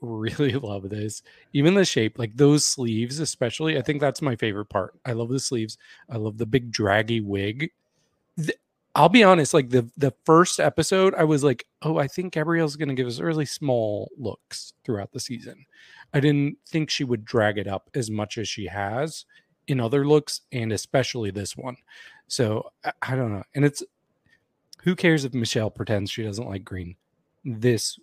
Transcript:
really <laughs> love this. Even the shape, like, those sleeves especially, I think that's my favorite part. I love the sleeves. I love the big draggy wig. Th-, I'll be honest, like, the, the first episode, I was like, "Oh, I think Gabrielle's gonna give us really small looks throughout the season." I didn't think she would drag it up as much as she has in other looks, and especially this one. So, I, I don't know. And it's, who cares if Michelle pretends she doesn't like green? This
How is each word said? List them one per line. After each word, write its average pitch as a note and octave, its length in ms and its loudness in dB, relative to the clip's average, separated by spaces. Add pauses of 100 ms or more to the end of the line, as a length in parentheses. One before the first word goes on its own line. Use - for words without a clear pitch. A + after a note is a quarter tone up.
really A2+ 520 -2
<laughs> - 20 -4
love G2+ 340 -6
this. G#2+ 340 -6 (300)
Even D3+ 220 4
the G3 100 6
shape, A#2 340 0
like, A2+ 180 -6
those D3 280 6
sleeves A#2+ 540 -2
especially, D#3 580 -4
I C3 60 -2
think D3 180 -2
that's C#3 220 0
my C3 140 0
favorite G#2+ 300 -4
part. F#2 280 -4 (100)
I B2 80 -4
love A#2 160 -4
the C3 120 -2
sleeves. A2 360 -4 (320)
I B2+ 80 -8
love A2 220 -4
the A#2 80 -2
big A#2+ 240 0
draggy G#2+ 500 2
wig. G#2 500 -4 (680)
Th-, D#3 200 -4 (380)
I'll D#3 140 6
be A3 160 8
honest, F3 280 6
like, C3+ 180 2
the, A#2+ 260 2
the C#3 180 0 (100)
first E3 360 6
episode, F#3+ 560 2
I E3+ 80 4
was D3+ 200 4
like, C3+ 220 0 (160)
"Oh, D#3+ 160 0
I C#3+ 80 0
think F3+ 280 -8
Gabrielle's D#3+ 420 0
gonna C#3+ 180 -4
give B2+ 140 -2
us A#2+ 120 -8
really D#3+ 260 -2
small A2 680 -2
looks - 560 -12 (120)
throughout G2+ 280 -6
the B2+ 80 -10
season." - 460 -14 (460)
I C#3+ 80 2
didn't C#3+ 380 2 (100)
think D#3 220 -2
she - 140 -4
would A#2 200 -4
drag G#2+ 340 0
it G2 80 -6
up G2 280 -8
as A#2+ 160 -4
much G#2+ 280 -6
as G#2 100 -6
she G2+ 180 -8
has G#2 580 -6 (420)
in C3 140 0
other C#3 260 2
looks, D3 360 2 (100)
and A2+ 200 -2
especially A#2 580 -2
this G2 260 -8
one. B2+ 200 -10 (520)
So, A2 420 -2 (140)
I, - 80 -4 (100)
I C3 140 -2
don't A#2+ 160 -2
know. G2 100 -6 (120)
And C#3+ 100 4
it's, C#3+ 180 2 (1000)
who F3+ 120 2
cares D#3+ 300 4
if B2 80 -4
Michelle A2+ 380 0
pretends G2+ 400 -2
she - 120 -8
doesn't G#2+ 240 -6
like G2 180 -8
green? F#2 320 -10 (480)
This A#2 580 0